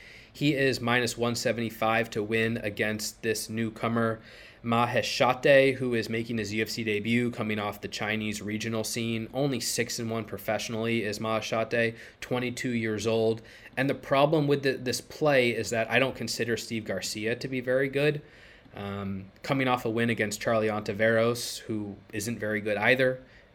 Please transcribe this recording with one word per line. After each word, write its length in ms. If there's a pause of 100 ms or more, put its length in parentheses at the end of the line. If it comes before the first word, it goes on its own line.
(340)
He 200
is 260
minus 380
one 180
seventy-five 760
to 120
win 400
against 580
this 280
newcomer, 720 (420)
Maheshate, 1120
who 180
is 140
making 300
his 160
U 100
F 60
C 160
debut 460
coming 280
off 220
the 80
Chinese 520
regional 440
scene. 480
Only 260
six 400
and 100
one 140
professionally 800
is 160
Maheshate, 760 (260)
twenty-two 500
years 340
old. 360 (340)
And 140
the 60
problem 520
with 160
the, 100
this 280
play 480
is 200
that 200
I 80
don't 180
consider 420
Steve 280
Garcia 500
to 120
be 120
very 300
good. 320 (540)
Um, 500 (180)
coming 240
off 180
a 40
win 200
against 320
Charlie 260
Ontiveros, 920
who 360 (180)
isn't 240
very 240
good 160
either, 440 (340)